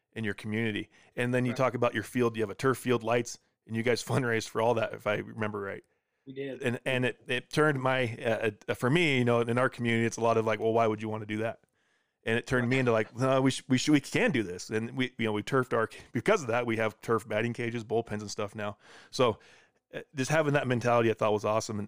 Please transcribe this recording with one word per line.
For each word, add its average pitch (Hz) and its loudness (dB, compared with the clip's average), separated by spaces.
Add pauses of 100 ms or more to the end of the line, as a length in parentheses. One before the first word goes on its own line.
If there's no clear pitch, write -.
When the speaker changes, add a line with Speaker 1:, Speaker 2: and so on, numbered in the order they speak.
(140)
Speaker 1:
in 113 -8
your 104 -2
community. 107 -4 (260)
And 123 0
then 123 2
you 123 0
Speaker 2:
Right. 120 -6
Speaker 1:
talk 127 2
about 120 0
your 110 -2
field. 117 0
You 110 0
have 98 -4
a - -8
turf 131 2
field, 120 0
lights, 120 -2 (280)
and 113 -8
you 113 -2
guys 117 0
<laughs> - -12
fundraised 120 0
for 110 -2
all 117 4
that, 107 -2
if 107 -6
I 104 0
remember 107 -6
right. 98 -10 (440)
Speaker 2:
We 135 -14
did. 135 -10
Speaker 1:
And, 123 -2
and 127 0
it, 110 -2 (100)
it 123 -4
turned 151 2
my, 127 0
uh, 113 0 (180)
uh, - 2
for 123 0
me, 156 4
you 123 2
know, 120 4
in 120 0
our 127 2
community, 117 0
it's 113 -2
a 113 -2
lot 117 4
of 110 2
like, 107 0
"Well, 110 2
why 113 4
would 107 0
you 110 -6
wanna 107 -6
do 110 -4
that?" 110 -4 (680)
And 113 0
it 117 -4
turned 123 0
me 131 2
Speaker 2:
Right. 135 2
Speaker 1:
into 123 4
like, 110 0
"No, 131 2
we 135 6
sh-, - -4
we 135 4
sh-, - -2
we 151 6
can 220 0
do 123 2
this." 90 -8
And 110 -2
we, 131 -2
you 113 -2
know, 110 0
we 107 -2
turfed 127 0
our, 113 2 (240)
because 190 2
of 123 -8
that, 120 0
we 113 0
have 110 -2
turf 117 -2
batting 110 -2
cages, 117 -6
bullpens 110 -2
and 104 -10
stuff 104 -6
now. 104 -8 (320)
So, 120 2 (520)
uh, - -12 (120)
just 131 -4
having 147 2
that 139 2
mentality 120 2
I 107 2
thought 107 0
was 104 -2
awesome. 107 -2
And, 104 -8